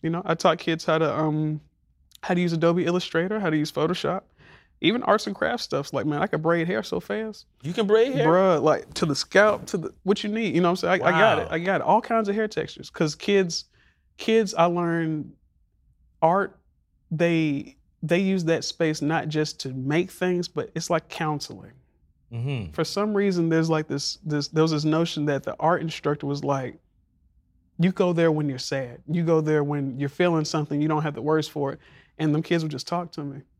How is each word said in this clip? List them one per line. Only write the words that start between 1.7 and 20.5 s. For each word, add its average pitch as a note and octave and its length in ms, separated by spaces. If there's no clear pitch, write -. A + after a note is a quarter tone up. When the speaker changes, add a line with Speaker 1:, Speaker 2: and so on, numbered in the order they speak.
Speaker 1:
how - 120
to F3+ 80
use F3 120
Adobe E3+ 320
Illustrator, F3 540
how F#3+ 100
to D#3 80
use D3+ 140
Photoshop, F3 520
even G#3 220
arts G#3+ 240
and G3 80
crafts A#3 280
stuff's C#3+ 300
like, C#3 120
man, D3+ 160
I G3 60
can D#3 140
braid E3 260
hair G3+ 160
so - 180
fast. G#3+ 440
Speaker 2:
You D#3+ 100
can A3 120
braid A3+ 280
hair? D#3 140
Speaker 1:
Bruh, F3 340
like, D3 340
to - 100
the D3 100
scalp, G3+ 520
to G#3 100
the, D#3+ 160
what G3+ 200
you G#3+ 60
need, G#3 260
you E3+ 60
know F3+ 100
what F#3 120
I'm F3+ 160
saying? - 40
I, - 40
I D#3+ 40
got D#3+ 280
it, - 80
Speaker 2:
Wow. - 60
Speaker 1:
I E3 60
got F3 220
it. - 20
All G#3 180
kinds A3+ 280
of G3 60
hair G#3+ 120
textures. - 420
'Cause D3+ 260
kids, F#3+ 500
kids, A3 360
I E3+ 120
learned E3+ 680
art, F3+ 360
they, D#3+ 640
they E3+ 180
use F#3+ 260
that D#3+ 180
space D#3 380
not D#3 260
just D3+ 340
to C3+ 120
make C#3 380
things, F3+ 360
but - 280